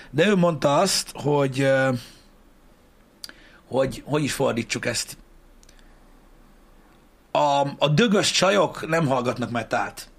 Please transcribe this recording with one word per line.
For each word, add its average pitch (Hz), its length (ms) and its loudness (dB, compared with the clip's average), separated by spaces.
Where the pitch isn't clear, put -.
de 156 160 2
ő 208 100 4
mondta 156 420 2
azt, - 360 0
hogy, 139 460 0
ö, 135 300 2
hogy, 131 380 -2
hogy 151 180 0
is 123 80 -2
fordítsuk 117 540 -2
ezt. - 300 -6
A, 143 340 2
a 143 160 2
dögös 196 360 4
csajok 185 580 0
nem 165 180 0
hallgatnak 123 440 -2
metált. 113 580 -6